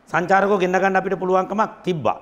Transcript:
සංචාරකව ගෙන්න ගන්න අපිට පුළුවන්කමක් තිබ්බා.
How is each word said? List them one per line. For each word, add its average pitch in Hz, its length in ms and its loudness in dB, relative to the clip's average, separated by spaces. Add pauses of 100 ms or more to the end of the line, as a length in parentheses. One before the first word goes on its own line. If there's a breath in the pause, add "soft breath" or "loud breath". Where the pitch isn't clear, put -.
සංචාරකව 190 500 2
ගෙන්න 180 200 0
ගන්න 190 160 0
අපිට 185 240 0
පුළුවන්කමක් 185 520 0 (120)
තිබ්බා. 147 380 -2